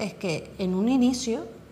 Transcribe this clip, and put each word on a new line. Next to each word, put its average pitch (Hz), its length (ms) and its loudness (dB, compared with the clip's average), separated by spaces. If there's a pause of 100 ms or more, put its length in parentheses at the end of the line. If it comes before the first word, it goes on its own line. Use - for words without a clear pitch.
es 190 100 -6
que - 440 -4
en 185 180 0
un 208 120 2
inicio 247 560 2 (280)